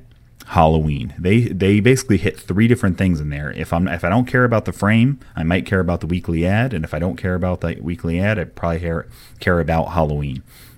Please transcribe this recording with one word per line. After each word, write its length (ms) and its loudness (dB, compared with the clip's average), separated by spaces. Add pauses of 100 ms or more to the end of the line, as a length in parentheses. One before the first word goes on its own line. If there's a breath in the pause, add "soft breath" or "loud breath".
(480)
Halloween. 680 2
They, 240 2
they 380 2
basically 380 4
hit 220 -4
three 280 2
different 300 2
things 220 2
in 100 -6
there. 220 -8
If 220 -6
I'm, 140 0
if 160 -4
I 60 0
don't 160 2
care 200 2
about 200 0
the 60 -4
frame, 480 2 (160 loud breath)
I 80 -4
might 220 0
care 160 0
about 180 -2
the 80 -6
weekly 380 -2
ad, 280 0
and 120 -4
if 80 -10
I 60 -6
don't 180 -4
care 180 -4
about 260 -4
the 200 -4
weekly 380 -4
ad, 200 0
I 60 -6
probably 340 -4
care, 280 -6 (320 loud breath)
care 200 2
about 300 0
Halloween, 540 -2 (340 loud breath)